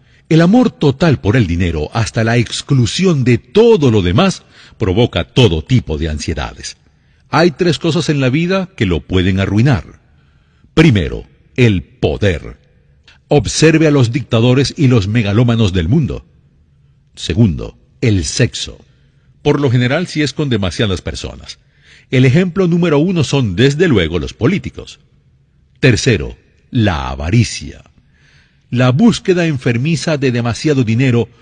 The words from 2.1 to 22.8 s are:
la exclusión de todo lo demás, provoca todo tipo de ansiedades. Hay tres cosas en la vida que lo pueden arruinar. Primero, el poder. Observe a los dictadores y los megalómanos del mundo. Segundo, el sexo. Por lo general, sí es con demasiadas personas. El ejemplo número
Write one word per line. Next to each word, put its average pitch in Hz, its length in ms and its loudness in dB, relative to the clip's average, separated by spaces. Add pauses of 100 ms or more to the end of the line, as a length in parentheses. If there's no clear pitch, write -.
la 113 140 0
exclusión 135 840 0
de 120 140 2
todo 202 540 4
lo 107 100 2
demás, 117 420 0 (340)
provoca 92 460 0
todo 85 400 2
tipo 90 340 -2
de 78 120 -4
ansiedades. - 680 -10 (520)
Hay 165 220 2
tres 175 280 -2
cosas 165 300 -2
en 147 100 0
la 131 100 0
vida 175 460 -2
que - 100 -2
lo 85 160 0
pueden 92 380 0
arruinar. 101 600 0 (720)
Primero, 90 520 2 (300)
el 107 280 2
poder. 71 760 -4 (680)
Observe 151 600 2
a 147 40 2
los 127 200 2
dictadores 123 640 0
y 147 100 2
los 117 200 2
megalómanos 110 640 0
del 87 140 -2
mundo. 107 380 -2 (880)
Segundo, 76 600 -2 (240)
el 101 240 0
sexo. - 520 -4 (640)
Por 147 180 -2
lo 143 120 -2
general, 131 360 -2
sí 151 140 -6
es 139 120 -4
con 147 160 -6
demasiadas 98 520 -4
personas. - 580 -14 (500)
El 131 160 2
ejemplo 180 420 0
número 165 320 0